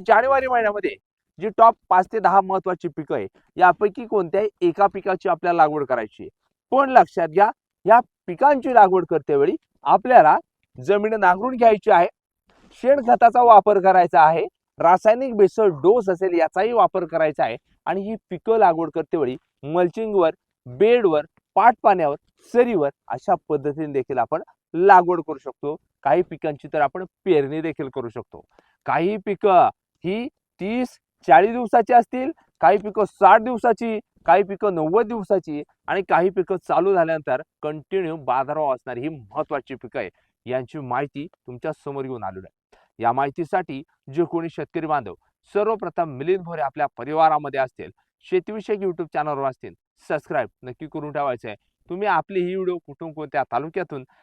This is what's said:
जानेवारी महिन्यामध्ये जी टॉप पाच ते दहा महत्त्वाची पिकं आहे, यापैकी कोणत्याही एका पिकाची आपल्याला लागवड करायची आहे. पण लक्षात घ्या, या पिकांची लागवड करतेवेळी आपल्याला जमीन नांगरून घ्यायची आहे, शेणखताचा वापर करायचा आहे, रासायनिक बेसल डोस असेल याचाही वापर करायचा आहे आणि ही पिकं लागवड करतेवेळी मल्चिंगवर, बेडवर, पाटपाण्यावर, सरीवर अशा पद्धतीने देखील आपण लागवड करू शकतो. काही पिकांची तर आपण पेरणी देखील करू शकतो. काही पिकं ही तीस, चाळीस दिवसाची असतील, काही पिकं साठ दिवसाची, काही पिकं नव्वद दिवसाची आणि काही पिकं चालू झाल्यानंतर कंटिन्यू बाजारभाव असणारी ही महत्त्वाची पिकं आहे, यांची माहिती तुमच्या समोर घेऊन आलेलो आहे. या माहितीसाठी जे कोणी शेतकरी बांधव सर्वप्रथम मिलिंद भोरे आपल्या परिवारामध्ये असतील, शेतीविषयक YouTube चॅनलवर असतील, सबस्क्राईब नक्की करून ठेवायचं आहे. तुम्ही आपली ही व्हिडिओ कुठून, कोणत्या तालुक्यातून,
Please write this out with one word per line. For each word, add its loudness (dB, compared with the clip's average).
जानेवारी 2
महिन्यामध्ये -2
जी -6
टॉप 6
पाच 2
ते -2
दहा 4
महत्त्वाची -4
पिकं -8
आहे, -4
यापैकी 0
कोणत्याही -2
एका 0
पिकाची -6
आपल्याला -2
लागवड 0
करायची -6
आहे. -16
पण 2
लक्षात 2
घ्या, 2
या 6
पिकांची 0
लागवड 6
करतेवेळी 0
आपल्याला 6
जमीन 0
नांगरून 0
घ्यायची 2
आहे, 6
शेणखताचा 4
वापर 8
करायचा 4
आहे, 4
रासायनिक 2
बेसल 2
डोस 2
असेल -2
याचाही -2
वापर 0
करायचा -2
आहे -6
आणि -6
ही -10
पिकं -2
लागवड 2
करतेवेळी -4
मल्चिंगवर, -2
बेडवर, 2
पाटपाण्यावर, 2
सरीवर 2
अशा -4
पद्धतीने -6
देखील -6
आपण -4
लागवड 6
करू -10
शकतो. -10
काही 0
पिकांची -8
तर -2
आपण -4
पेरणी 0
देखील -8
करू -8
शकतो. -16
काही -2
पिकं 4
ही -6
तीस, -6
चाळीस 4
दिवसाची 0
असतील, 0
काही 4
पिकं -4
साठ 4
दिवसाची, -2
काही 4
पिकं -4
नव्वद -2
दिवसाची -6
आणि -4
काही 0
पिकं -6
चालू 0
झाल्यानंतर -2
कंटिन्यू -8
बाजारभाव -4
असणारी -12
ही -8
महत्त्वाची -10
पिकं -14
आहे, -8
यांची -8
माहिती -8
तुमच्या -14
समोर -10
घेऊन -12
आलेलो -12
आहे. -20
या 0
माहितीसाठी -6
जे 0
कोणी -6
शेतकरी -10
बांधव -4
सर्वप्रथम -4
मिलिंद -4
भोरे -10
आपल्या -6
परिवारामध्ये -2
असतील, -8
शेतीविषयक -6
YouTube -6
चॅनलवर -4
असतील, -16
सबस्क्राईब -6
नक्की -16
करून -10
ठेवायचं -6
आहे. -12
तुम्ही -8
आपली -4
ही -6
व्हिडिओ -4
कुठून, -18
कोणत्या -6
तालुक्यातून, -8